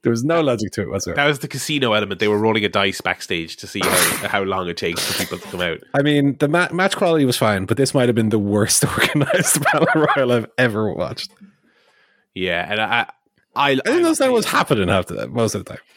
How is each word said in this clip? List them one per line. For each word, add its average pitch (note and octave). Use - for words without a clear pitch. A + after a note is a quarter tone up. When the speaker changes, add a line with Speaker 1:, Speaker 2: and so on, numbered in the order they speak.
Speaker 1:
There B2
was A#2
no E3
logic A2+
to -
it F#2+
whatsoever. F2+
Speaker 2:
That C#3+
was D3
the D3
casino C3+
element. G2+
They G#2+
were G#2+
rolling A2
a F#2+
dice G2
backstage E2+
to -
see G#2
how, F#2
<laughs> -
how G2+
long F#2+
it E2+
takes E2+
for -
people -
to -
come F2+
out. E2+
Speaker 1:
I C#3+
mean, C#3+
the D3
ma-, E3+
match F#3
quality E3
was A#2+
fine, G2+
but A2+
this C3+
might B2
have A2+
been A2
the A2
worst G2+
<laughs> -
organized -
Battle D3+
Royal B2+
I've A2+
ever A2
watched. -
Speaker 2:
Yeah, F2
and G#2+
I, G#2+
I, C#3
Speaker 1:
I -
didn't C3
Speaker 2:
I E4
Speaker 1:
know E4
that C4
was A3+
happening G2+
half F#2+
the -
time, A1
most A2+
of G2
the -
time. -